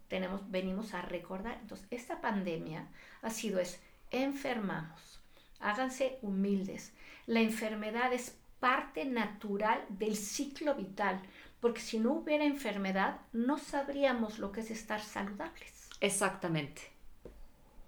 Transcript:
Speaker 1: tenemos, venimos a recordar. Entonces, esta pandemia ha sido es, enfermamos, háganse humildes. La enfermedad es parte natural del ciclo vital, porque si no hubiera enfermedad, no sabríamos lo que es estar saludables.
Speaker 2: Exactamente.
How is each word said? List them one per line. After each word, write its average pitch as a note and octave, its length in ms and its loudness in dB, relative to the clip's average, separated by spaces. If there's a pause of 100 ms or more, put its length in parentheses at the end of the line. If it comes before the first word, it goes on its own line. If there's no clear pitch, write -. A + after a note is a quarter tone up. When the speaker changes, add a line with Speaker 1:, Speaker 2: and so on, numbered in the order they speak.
Speaker 1:
tenemos, F#3+ 440 -2
venimos F#3+ 420 -2
a F3+ 80 -4
recordar. F#3+ 600 -6
Entonces, - 280 -14
esta D#4+ 320 -6
pandemia E3+ 680 -2 (320)
ha A3+ 100 -2
sido G3 280 0
es, F3+ 200 0 (320)
enfermamos, A#3 1080 -2 (400)
háganse B3+ 640 0
humildes. G3 720 0 (320)
La A3+ 140 4
enfermedad A3 760 2
es - 240 -2 (220)
parte D4 460 2
natural G#3+ 840 2
del G#3+ 260 0
ciclo - 600 0
vital, F#3+ 440 0 (400)
porque A#3 220 2
si - 160 -2
no A#3 160 6
hubiera D4+ 320 4
enfermedad, G3 760 2 (120)
no B3 240 2
sabríamos C#4 800 2
lo G3+ 140 -4
que A3+ 100 -4
es A3+ 80 -6
estar G#3+ 320 -4
saludables. - 880 -8 (100)
Speaker 2:
Exactamente. F#3 840 2 (1040)